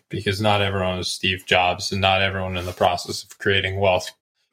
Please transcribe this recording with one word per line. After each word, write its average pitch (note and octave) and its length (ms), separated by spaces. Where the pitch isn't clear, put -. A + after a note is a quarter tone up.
because G2 320
not G#2 200
everyone F#2+ 380
is F2 80
Steve - 380
Jobs, F2+ 460
and G2 100
not F#2+ 200
everyone F#2 360
in F2 80
the F2+ 60
process - 520
of - 140
creating G2 420
wealth F#2 320